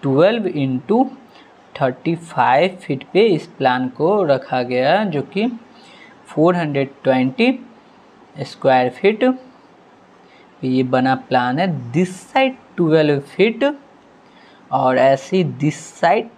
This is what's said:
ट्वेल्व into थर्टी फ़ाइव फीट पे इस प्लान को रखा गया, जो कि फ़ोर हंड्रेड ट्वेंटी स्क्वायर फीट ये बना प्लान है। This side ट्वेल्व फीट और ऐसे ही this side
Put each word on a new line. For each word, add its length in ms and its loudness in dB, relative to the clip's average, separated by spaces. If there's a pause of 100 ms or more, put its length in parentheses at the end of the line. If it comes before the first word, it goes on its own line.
ट्वेल्व 460 2
into 560 -2 (680)
थर्टी 400 -2
फ़ाइव 640 0
फीट 220 -6 (100)
पे 140 4
इस 200 -2 (100)
प्लान 320 0
को 340 0
रखा 400 -2
गया, 400 0
जो 200 -4
कि 240 -4 (800)
फ़ोर 280 2
हंड्रेड 340 -2 (140)
ट्वेंटी 560 0 (760)
स्क्वायर 560 0
फीट 320 0 (1400)
ये 240 0
बना 300 2 (140)
प्लान 300 0
है। 80 0 (260)
This 320 -2
side 320 0 (200)
ट्वेल्व 500 2
फीट 360 0 (1080)
और 260 0
ऐसे 400 2
ही 60 2 (160)
this 260 -4 (160)
side 260 0 (100)